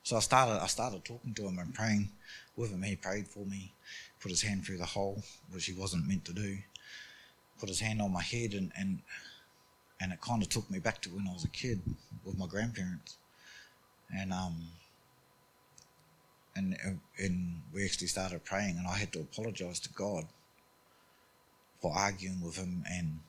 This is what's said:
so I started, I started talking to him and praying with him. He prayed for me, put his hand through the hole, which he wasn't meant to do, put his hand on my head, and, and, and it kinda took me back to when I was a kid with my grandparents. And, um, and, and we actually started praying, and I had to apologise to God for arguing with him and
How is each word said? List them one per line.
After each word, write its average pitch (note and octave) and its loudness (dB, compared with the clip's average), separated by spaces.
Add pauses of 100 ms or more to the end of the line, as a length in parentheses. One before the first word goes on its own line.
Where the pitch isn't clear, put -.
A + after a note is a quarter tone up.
so - 2
I - 6
started, A#2+ 8
I - 2
started A2 0
talking A#2+ -6
to G2+ -2
him F#2 -2
and E2+ -4
praying G#2 4 (480)
with A2+ 0
him. F#2 -2
He G2 0
prayed F#2+ -2
for G2+ -10
me, G2 -6 (480)
put F#2+ -4
his E2+ 4
hand G2+ 2
through F#2 -4
the E2+ 0
hole, G2 0 (280)
which F2+ -4
he F#2 -2
wasn't F2+ 0
meant F#2+ 2
to E2+ -6
do, G2 -2 (1000)
put G2 -4
his F2+ 0
hand A2 2
on G2+ 4
my F2 2
head, A#2 0
and, F#2+ 0
and, F#2+ 0 (1000)
and F#2 0
it F2 -6
kinda A2+ 2
took - 0
me F#2+ -2
back G#2+ 2
to F2 -6
when F#2+ -2
I F2+ -2
was E2 -6
a D#2+ 2
kid A#2 0 (460)
with F#2+ -4
my F#2 -2
grandparents. F#2+ -2 (920)
And, F#2+ -2
um, E2+ -2 (1900)
and, F#2+ 0 (400)
and F2+ 0 (120)
we G2 0
actually F#2 0
started F2+ -2
praying, F#2+ 0
and F2+ 0
I F#2+ 2
had G#2 -2
to E2+ -4
apologise F2+ -4
to - -8
God F#2+ 0 (1600)
for D#2+ 2
arguing F#2 4
with E2+ -4
him F2+ 0
and D#2+ 0